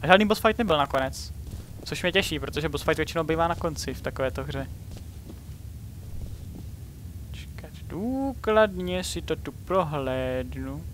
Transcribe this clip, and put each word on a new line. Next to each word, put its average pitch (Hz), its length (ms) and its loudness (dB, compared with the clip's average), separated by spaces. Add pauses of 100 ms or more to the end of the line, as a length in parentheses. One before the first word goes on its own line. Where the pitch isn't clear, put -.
A 143 60 0
žádný 196 200 10
boss 208 140 4
fight 214 160 6
nebyl 196 200 4
nakonec. 139 560 0 (500)
Což - 180 -4
mě 180 100 4
těší, 170 280 4
protože 147 300 0
boss 143 140 -2
fight 160 140 4
většinou 160 260 0
bývá 160 240 2
na 170 80 2
konci 151 380 -2
v - 80 -8
takovéto 135 420 -2
hře. 135 240 -4 (2750)
Čekat, - 400 -10 (160)
důkladně 214 1160 2
si 175 180 -4
to 160 140 -2
tu - 160 -8
prohlédnu. 135 1300 -2 (100)